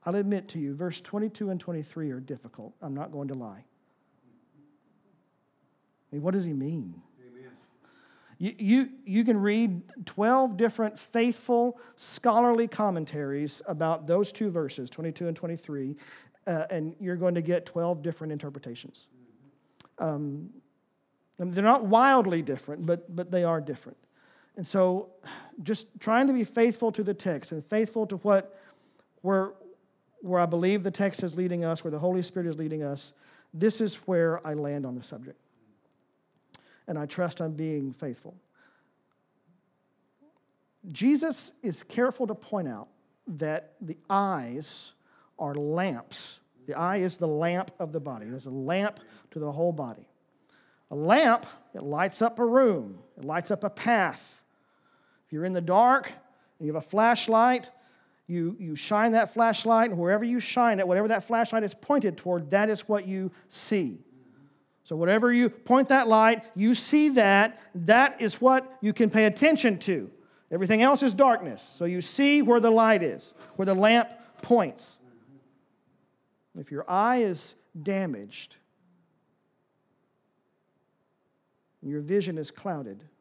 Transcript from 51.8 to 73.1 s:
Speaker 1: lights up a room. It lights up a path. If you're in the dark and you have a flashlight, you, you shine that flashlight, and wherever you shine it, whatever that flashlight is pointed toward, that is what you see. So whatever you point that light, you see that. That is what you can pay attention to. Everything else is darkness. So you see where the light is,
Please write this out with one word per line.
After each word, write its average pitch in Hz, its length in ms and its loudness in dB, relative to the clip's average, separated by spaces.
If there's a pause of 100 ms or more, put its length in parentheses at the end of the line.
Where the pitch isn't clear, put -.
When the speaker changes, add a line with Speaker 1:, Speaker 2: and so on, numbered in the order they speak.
Speaker 1:
lights 151 380 -4
up 226 180 0
a 240 60 0
room. 208 540 2 (180)
It - 80 -16
lights 160 260 -4
up 202 140 -4
a 196 60 -2
path. 202 720 -2 (840)
If - 60 -16
you're 156 120 -6
in 185 80 -4
the 180 80 -2
dark 233 480 4
and - 580 -16
you 151 80 -4
have 156 80 -4
a - 40 -16
flashlight, 226 840 4 (560)
you, 175 320 -4
you 160 180 -8
shine 214 360 2
that 220 200 2
flashlight, 226 580 2
and 180 80 -4
wherever 190 260 2
you 240 160 0
shine 233 380 2
it, 190 80 0
whatever 190 220 2
that 208 160 0
flashlight 226 400 0
is 196 100 -6
pointed 214 420 0
toward, 170 340 -4
that 208 200 2
is 208 180 -4
what 208 180 0
you 190 260 -4 (160)
see. 151 500 -4 (840)
So - 100 -8
whatever 208 380 4
you 240 160 4
point 254 400 2
that 262 180 6
light, 220 380 6 (100)
you 214 200 4
see 302 360 4
that. 214 480 6 (160)
That 226 460 6
is 220 200 -2
what 262 400 4
you 208 120 0
can 220 180 4
pay 220 140 4
attention 226 560 4
to. 147 300 -2 (400)
Everything 190 320 2
else 269 200 6
is 254 120 2
darkness. 190 480 2 (140)
So 170 80 -4
you 180 160 -2
see 277 420 4
where 240 180 6
the 226 100 6
light 220 320 6
is, 123 320 -6 (220)